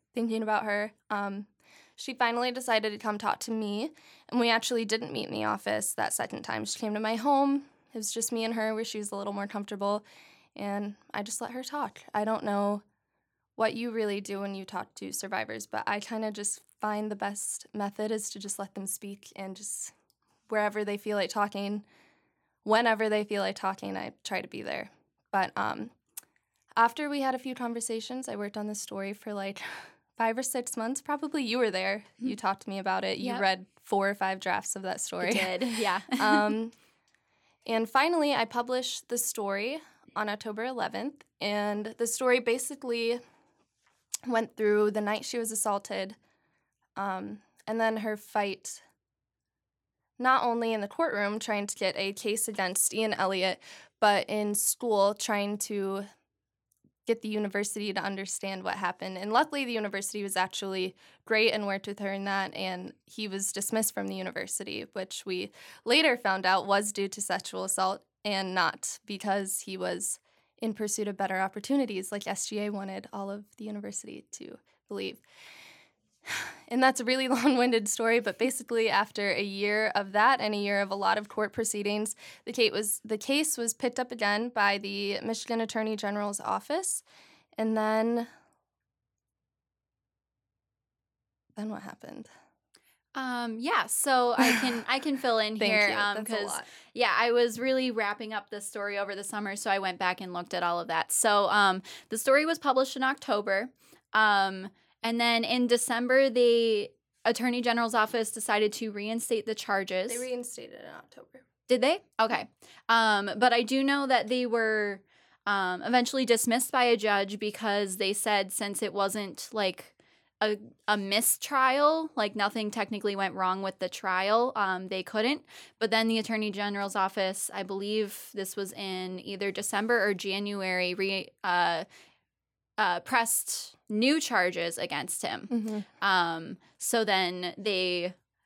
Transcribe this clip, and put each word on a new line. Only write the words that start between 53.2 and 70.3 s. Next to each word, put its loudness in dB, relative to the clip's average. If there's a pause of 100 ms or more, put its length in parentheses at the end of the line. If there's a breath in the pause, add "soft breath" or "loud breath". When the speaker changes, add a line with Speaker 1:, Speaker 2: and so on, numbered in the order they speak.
Speaker 1:
but 4
in -2
school 2
trying -2
to -4 (1000)
get 0
the -6
university -2
to -4
understand -6
what -2
happened. -4
And -6
luckily, 2
the -4
university -4
was -6
actually -2 (300 soft breath)
great 4
and 0
worked -4
with -6
her -4
in -4
that, -2
and -6 (140)
he -8
was -4
dismissed -2
from -4
the -4
university, -6
which -10
we -4 (340 loud breath)
later 6
found 0
out 4
was 2
due -2
to -10
sexual -4
assault 0 (220)
and -2
not 0
because -2
he -10
was -4 (380)